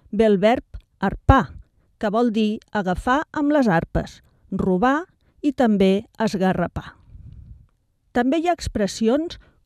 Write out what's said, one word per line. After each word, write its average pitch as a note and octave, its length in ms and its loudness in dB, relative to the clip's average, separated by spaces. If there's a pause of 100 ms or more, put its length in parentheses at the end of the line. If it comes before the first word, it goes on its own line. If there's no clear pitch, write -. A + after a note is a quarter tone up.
(100)
ve A3 160 2
el G#3 120 4
verb A3+ 260 2 (340)
arpar, G3+ 560 2 (440)
que G#3+ 120 -4
vol A#3 240 0
dir G#3+ 240 -2 (140)
agafar G#3+ 500 -2 (100)
amb D4 220 0
les C4+ 160 4
arpes, - 520 -4 (280)
robar G3 540 0 (400)
i D4 80 0
també G3+ 540 2 (140)
esgarrapar. F#3 720 -4 (1200)
També C4 260 0
hi E4+ 80 -2
ha E4+ 80 0
expressions A3+ 840 -2 (280)